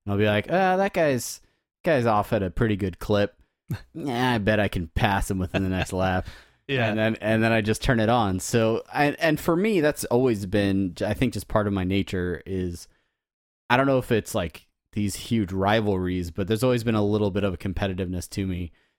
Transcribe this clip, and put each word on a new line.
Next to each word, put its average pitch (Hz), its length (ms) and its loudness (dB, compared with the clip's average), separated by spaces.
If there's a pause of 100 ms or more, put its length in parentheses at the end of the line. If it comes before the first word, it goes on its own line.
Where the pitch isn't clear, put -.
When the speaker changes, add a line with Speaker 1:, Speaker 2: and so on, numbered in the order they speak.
Speaker 1:
and 101 80 -2
I'll 101 60 0
be 107 80 4
like, 104 220 0
"Uh, 185 280 2
that 196 160 0
guy's, 147 480 -2 (420)
guy's 139 220 2
off 104 260 2
at 104 120 2
a 92 80 -2
pretty 110 260 0
good 92 220 -4
clip. 104 360 0 (340)
Speaker 2:
<laughs> 127 60 -4 (200)
Speaker 1:
Yeah, 127 380 0
I 117 40 0
bet 107 220 2
I 101 80 2
can 90 220 -4
pass 98 420 0
him 95 80 -2
within 92 240 -2
the 92 60 -2
next 92 240 -2
lap." 92 340 0 (400)
Speaker 2:
Yeah. 127 220 0
Speaker 1:
And 107 80 -2
then, 110 240 2
and 110 220 2
then 113 80 2
I 113 100 2
just 107 220 -2
turn 123 160 2
it 107 100 2
on. 104 300 2
So, 113 440 0 (100)
and, 147 260 0
and 151 200 2
for 170 160 0
me, 196 260 2
that's 147 240 0
always 120 420 2
been, 98 480 0 (100)
I 104 80 0
think, 123 200 0
just - 140 -8
part 104 200 0
of 101 60 0
my 95 100 -2
nature 90 640 -2
is, 90 400 -6 (840)
I 120 80 4
don't 135 80 4
know 135 140 4
if - 120 -4
it's, 107 220 2
like, 90 320 -4 (280)
these 104 220 -2
huge 107 360 -2
rivalries, 95 800 0
but 98 160 -4
there's 110 160 0
always 123 200 2
been 113 120 0
a 107 100 2
little 104 240 2
bit 95 140 0
of 98 100 0
a 87 40 -6
competitiveness 92 720 -4
to 98 160 -4
me 90 240 -6 (280)